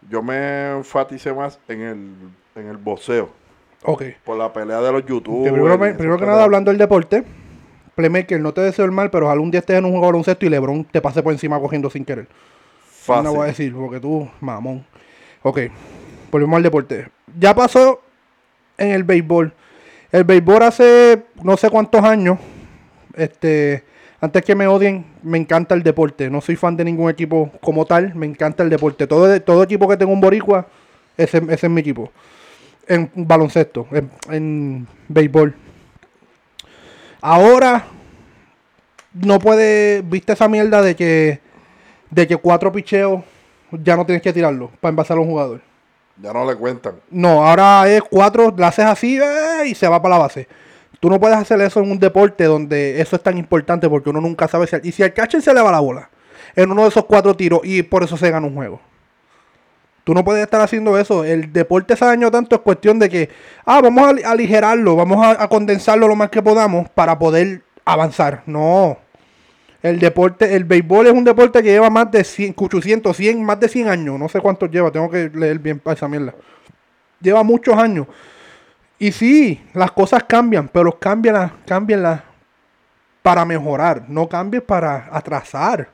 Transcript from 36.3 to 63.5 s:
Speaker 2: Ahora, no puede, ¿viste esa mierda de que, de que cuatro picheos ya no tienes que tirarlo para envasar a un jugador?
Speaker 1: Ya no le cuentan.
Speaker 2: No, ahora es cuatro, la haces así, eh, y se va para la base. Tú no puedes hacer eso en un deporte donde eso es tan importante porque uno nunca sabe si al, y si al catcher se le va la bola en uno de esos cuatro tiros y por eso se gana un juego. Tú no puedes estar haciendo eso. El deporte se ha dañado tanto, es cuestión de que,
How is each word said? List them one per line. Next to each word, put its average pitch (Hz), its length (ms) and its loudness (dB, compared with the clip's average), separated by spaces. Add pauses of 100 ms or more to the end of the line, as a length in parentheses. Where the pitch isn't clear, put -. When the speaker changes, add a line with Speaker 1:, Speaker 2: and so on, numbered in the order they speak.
Speaker 2:
Ahora, 233 640 4 (1300)
no 196 260 0
puede, 208 640 2
¿viste 185 300 -4
esa 214 160 2
mierda 214 340 2
de 180 140 0
que, 160 440 0 (720)
de 165 160 2
que 165 100 -2
cuatro 175 360 0
picheos 196 500 -2 (480)
ya 165 260 0
no 175 80 0
tienes 170 180 -2
que 185 100 -2
tirarlo 147 380 -2 (100)
para 165 100 -2
envasar 160 260 -4
a 165 40 0
un 160 80 -2
jugador? 139 320 -6 (600)
Speaker 1:
Ya 101 120 -16
no 120 120 -4
le 131 120 -4
cuentan. 120 380 -10 (160)
Speaker 2:
No, 170 360 2
ahora 196 420 6
es 208 140 4
cuatro, 208 540 2
la 175 120 2
haces 214 160 0
así, 233 360 0
eh, 302 460 -2
y 240 100 -6
se 190 100 -2
va 170 160 2
para 180 140 2
la 165 60 4
base. 139 260 -6 (520)
Tú 170 80 0
no 190 120 2
puedes 220 160 4
hacer 208 240 0
eso 202 200 0
en 202 100 0
un 196 100 -4
deporte 190 440 2
donde 147 560 0
eso 160 140 -2
es 175 80 -4
tan 185 160 -2
importante 170 500 -2
porque 147 220 -2
uno 151 100 -4
nunca 165 280 -4
sabe 170 180 -2
si 170 80 -8
al, 151 100 -6
y 175 60 -8
si - 140 -2
al 190 80 0
catcher 226 280 -2
se 285 140 2
le 247 60 4
va 214 100 4
la 170 80 2
bola 131 320 -6 (460)
en 185 160 2
uno 208 100 2
de 220 60 6
esos 214 160 2
cuatro 196 320 2
tiros 170 260 0
y 185 220 -2
por 185 180 0
eso 170 140 -6
se 170 140 0
gana 160 180 -4
un 139 60 -10
juego. 131 260 -12 (1200)
Tú 165 100 -4
no 180 120 0
puedes 208 180 0
estar 214 180 0
haciendo 214 380 0
eso. 202 240 0
El 156 300 -4
deporte 180 420 0
se 247 100 -2
ha 247 40 4
dañado 240 240 0
tanto, 240 240 0
es 220 60 -2
cuestión 208 360 2
de 214 100 2
que, 170 200 -2 (360)